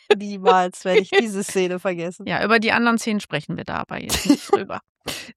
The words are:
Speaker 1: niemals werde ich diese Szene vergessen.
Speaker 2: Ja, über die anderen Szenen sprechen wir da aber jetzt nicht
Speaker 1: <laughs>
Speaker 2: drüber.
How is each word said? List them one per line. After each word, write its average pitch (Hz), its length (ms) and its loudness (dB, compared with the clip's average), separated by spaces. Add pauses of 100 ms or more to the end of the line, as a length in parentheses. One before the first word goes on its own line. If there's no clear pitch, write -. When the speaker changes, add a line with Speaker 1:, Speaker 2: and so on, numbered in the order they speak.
(160)
Speaker 1:
niemals 185 680 2
werde 196 160 4
ich 185 80 -8
diese 214 340 0
Szene 180 340 0
vergessen. 180 480 -6
Speaker 2:
Ja, 175 200 -2
über 226 140 4
die 214 120 0
anderen 233 260 2
Szenen 214 220 -2
sprechen - 380 -8
wir - 80 -10
da - 100 -6
aber - 260 -8
jetzt - 240 -4
nicht - 240 0
Speaker 1:
<laughs> - 40 2
Speaker 2:
drüber. - 260 -4 (580)